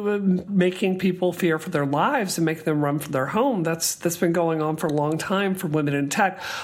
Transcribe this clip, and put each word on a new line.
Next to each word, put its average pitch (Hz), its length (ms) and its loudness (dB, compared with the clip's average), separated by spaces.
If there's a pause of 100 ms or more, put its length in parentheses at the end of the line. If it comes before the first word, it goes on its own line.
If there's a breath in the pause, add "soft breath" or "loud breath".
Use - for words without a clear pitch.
(500)
making 185 480 2
people 180 340 0
fear 165 260 0
for 180 120 -8
their 147 160 0
lives 185 500 0
and 165 80 2
making 160 200 -2
them 151 200 0
run 143 140 0
for 147 120 -8
their 135 140 0
home. 214 380 2
That's, 165 320 -2
that's - 240 -4
been 170 160 2
going 165 260 2
on 156 160 0
for 170 120 -4
a 147 40 0
long 151 240 0
time 190 380 0
for 185 140 -6
women 147 260 0
in 143 160 0
tech. 190 320 0 (220 loud breath)